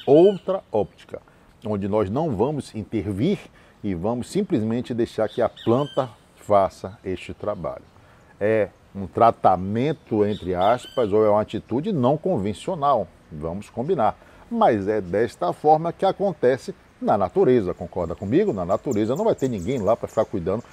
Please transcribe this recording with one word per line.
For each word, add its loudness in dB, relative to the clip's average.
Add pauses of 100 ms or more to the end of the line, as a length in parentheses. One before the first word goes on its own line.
outra 4
óptica, -6 (420)
onde -4
nós 0
não -2
vamos -2
intervir -2 (440)
e -4
vamos -4
simplesmente -2
deixar -2
que -4
a 2
planta -2 (260)
faça 0
este -8
trabalho. -8 (540)
É 2 (260)
um -8
tratamento, 2
entre -2
aspas, 0
ou 4
é 4
uma 4
atitude -6
não 2
convencional, -2 (240)
vamos -10
combinar. -2 (340)
Mas 2
é 0
desta -2
forma 2
que -2
acontece 0 (240)
na 0
natureza, 2
concorda -6
comigo? 0
Na -4
natureza -2
não -2
vai 2
ter -2
ninguém -4
lá 2
para -4
ficar 0
cuidando -4